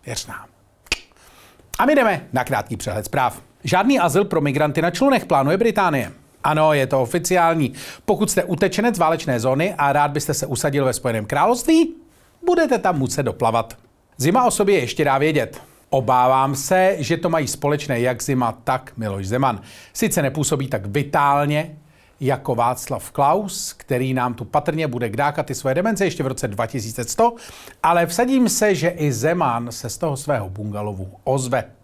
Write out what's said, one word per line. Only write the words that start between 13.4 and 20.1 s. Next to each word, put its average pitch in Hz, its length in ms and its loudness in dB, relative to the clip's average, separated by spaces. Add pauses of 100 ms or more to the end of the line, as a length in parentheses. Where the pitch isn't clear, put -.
Zima 180 280 2
o 226 60 4
sobě 196 280 2
ještě 127 260 -2
dá 135 140 2
vědět. 143 440 0 (280)
Obávám 131 640 2
se, 185 420 2
že 156 180 -2
to 170 120 -4
mají 160 200 0
společné 143 520 -2
jak 123 220 -2
zima, 127 420 -2
tak - 320 -2
Miloš 98 320 -6
Zeman. 123 320 0 (320)
Sice 185 300 0